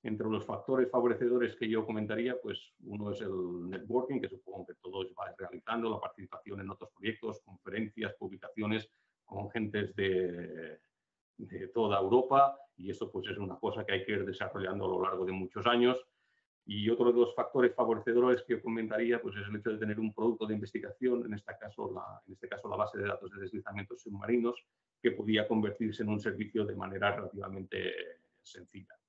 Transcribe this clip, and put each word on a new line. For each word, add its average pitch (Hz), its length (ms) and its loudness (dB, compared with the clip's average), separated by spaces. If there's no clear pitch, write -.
Entre 107 240 -2
los 107 160 0
factores 123 460 2
favorecedores 120 640 4
que 113 100 -2
yo 110 200 2
comentaría, 110 520 0
pues - 360 -8
uno 104 260 -6
es 98 120 -4
el 90 480 -4
networking, 123 500 -2
que 95 80 -4
supongo 95 380 -12
que 90 80 -18
todos 95 400 -8
vais 92 240 -10
realizando, 104 500 -4
la 107 100 -2
participación 98 640 -10
en 95 80 -8
otros - 220 -12
proyectos, 110 500 -6
conferencias, 104 800 -6
publicaciones 107 720 -4
con 101 260 -8
gentes 107 460 -2
de, 87 840 -2
de 95 300 -10
toda 104 300 2
Europa, 127 560 6
y 92 140 -8
eso, - 200 -6
pues, 98 180 -6
es 92 100 -6
una 92 180 -6
cosa 107 300 -2
que 98 80 0
hay 95 100 0
que 107 80 -2
ir 95 140 0
desarrollando 95 580 -4
a 92 40 0
lo 92 140 0
largo 95 220 0
de 95 80 -2
muchos 95 340 -4
años. 120 400 6
Y 104 240 2
otro 120 200 6
de 120 100 8
los 120 140 6
factores 123 400 4
favorecedores 120 680 4
que 123 100 0
yo 110 100 0
comentaría, 113 600 0
pues, 104 140 -6
es 101 120 -6
el 107 80 -4
hecho 107 140 -2
de 107 80 -2
tener 107 200 0
un 110 140 0
producto 110 340 2
de 107 60 -2
investigación, 120 720 0
en 110 80 -4
esta - 240 -8
caso 107 340 -8
la, 95 360 -10
en - 80 -16
este - 120 -14
caso 101 220 -8
la 101 80 -2
base 104 220 0
de 101 80 -2
datos 95 240 -4
de 98 100 -12
deslizamientos 101 640 -8
submarinos, 117 640 0
que 117 120 4
podía 107 360 2
convertirse 107 540 0
en 104 80 0
un 104 100 2
servicio 107 460 -2
de 98 100 -4
manera 98 400 0
relativamente 95 800 -6
sencilla. - 520 -18